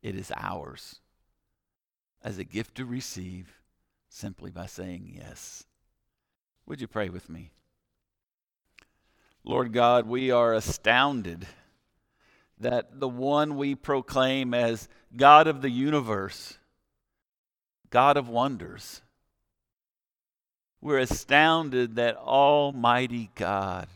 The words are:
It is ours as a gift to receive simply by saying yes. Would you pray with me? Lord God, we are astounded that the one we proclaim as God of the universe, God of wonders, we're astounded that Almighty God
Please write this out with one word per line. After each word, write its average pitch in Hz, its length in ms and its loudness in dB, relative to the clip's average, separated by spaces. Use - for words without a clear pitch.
It 104 140 -10
is 95 220 -12
ours - 640 -12
as 104 160 -10
a 92 60 -8
gift - 320 -10
to 131 80 -10
receive 92 760 -12
simply - 420 -16
by 87 160 -14
saying 90 460 -14
yes. - 520 -20
Would 139 140 -14
you 120 60 -10
pray 104 220 -6
with 87 200 -14
me? 82 220 -18
Lord 127 300 -4
God, 120 340 4
we 127 240 -2
are 120 220 4
astounded 110 920 0
that 123 420 -6
the 135 80 -4
one 143 480 -2
we 139 180 -2
proclaim 131 800 -2
as 117 340 -2
God 147 300 10
of 143 160 -2
the 135 80 -2
universe, 120 880 -4
God 139 260 4
of 131 120 -4
wonders, 117 720 -6
we're 147 180 0
astounded 139 1000 2
that 117 200 0
Almighty 127 1160 2
God 95 600 -4